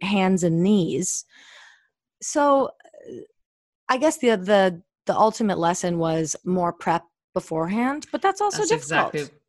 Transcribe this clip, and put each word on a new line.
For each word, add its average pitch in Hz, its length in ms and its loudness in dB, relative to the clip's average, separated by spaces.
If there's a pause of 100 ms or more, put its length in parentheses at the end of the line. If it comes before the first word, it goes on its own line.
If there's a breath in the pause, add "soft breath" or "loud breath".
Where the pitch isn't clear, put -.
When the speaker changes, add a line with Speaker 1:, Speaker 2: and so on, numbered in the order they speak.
Speaker 1:
hands 190 420 2
and 165 180 2
knees. 185 640 0 (960 loud breath)
So, 277 440 2
uh, - 460 -18 (760)
I 254 80 0
guess 302 220 0
the, 233 180 2
the, 185 460 2 (240)
the 185 100 0
ultimate 214 420 2
lesson 170 400 -2
was 160 460 -2
more 175 280 -2
prep 170 320 -2 (300)
beforehand, 208 760 -4
but 294 100 -4
that's 381 180 -2
also 415 180 -2
Speaker 2:
That's 427 120 0
Speaker 1:
difficult. 156 440 -2
Speaker 2:
exactly, 147 240 -8 (100)